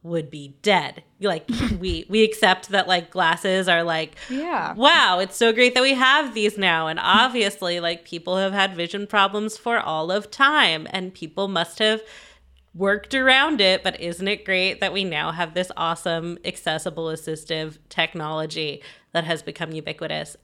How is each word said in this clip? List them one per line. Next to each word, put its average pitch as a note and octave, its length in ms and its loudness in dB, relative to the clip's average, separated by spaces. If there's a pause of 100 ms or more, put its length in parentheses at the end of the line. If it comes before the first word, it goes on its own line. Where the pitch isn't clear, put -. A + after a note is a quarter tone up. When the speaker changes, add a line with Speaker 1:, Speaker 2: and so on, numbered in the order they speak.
Speaker 1:
would E3 260 -4
be C#3+ 320 -16
dead." F3 400 0 (200)
Like, F3+ 260 -4 (140)
Speaker 2:
<laughs> G3+ 180 -2
Speaker 1:
we, F3 300 -4
we G#3+ 140 4
accept G#3 460 2
that, F#3+ 200 0
like, F3 200 0
glasses F#3 600 2
are, E3+ 140 4
like, D#3+ 320 -2 (140)
Speaker 2:
Yeah. B3+ 440 -4
Speaker 1:
"Wow, A#3+ 460 6
it's F#3+ 180 -4
so A#3 160 4
great B3 220 4
that B3+ 60 4
we C4+ 120 4
have C4 400 4
these G#3 240 -2
now." E3 300 2
And D#3+ 140 -4
obviously, G3+ 800 2
like, E3+ 240 -4
people F3 320 -6
have F#3+ 160 0
had F#3+ 240 0
vision F#3 320 -6
problems G#3 500 0
for A#3 220 0
all D#3+ 320 -4
of G#3 180 -4
time, B3+ 640 2
and F#3 220 -6
people F#3+ 340 -6
must E3+ 320 -4
have A3 220 2 (760)
worked G3 380 -2
around C4 480 4
it, F#3+ 240 4
but F#3 160 -2
isn't E3+ 260 -6
it G3+ 160 -4
great F#3 380 -2
that F#3+ 100 -2
we F#3+ 140 -4
now D#3+ 260 -4
have E3 220 -4
this F3+ 240 -4
awesome, E3+ 680 -4
accessible, D#3+ 640 -6
assistive D#3+ 800 -8
technology D#3 960 -6 (300)
that E3+ 100 0
has D#3+ 180 -4
become D#3+ 300 -10
ubiquitous? D#3 720 -10